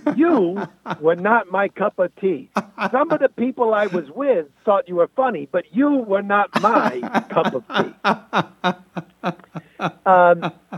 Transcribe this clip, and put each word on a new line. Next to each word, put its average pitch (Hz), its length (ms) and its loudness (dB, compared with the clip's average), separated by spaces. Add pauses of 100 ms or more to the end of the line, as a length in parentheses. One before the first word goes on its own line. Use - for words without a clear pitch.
(160)
You 214 500 0 (360)
were 165 140 4
not 196 360 0
my 196 160 0
cup - 320 -4
of 180 160 -2
tea. 180 340 -4 (420)
Some 294 200 0
of 302 80 -2
the 277 100 2
people 233 440 -2
I 208 140 0
was 175 220 -6
with 196 380 -2 (160)
thought 196 240 0
you 180 80 -8
were 170 200 2
funny, 220 360 -2
but - 200 -2
you 269 180 2
were 220 320 0
not 202 280 0 (120)
my 208 400 2 (280)
cup - 240 0
of 123 140 -4
tea." - 260 -4 (2000)
Um, 175 460 4 (260)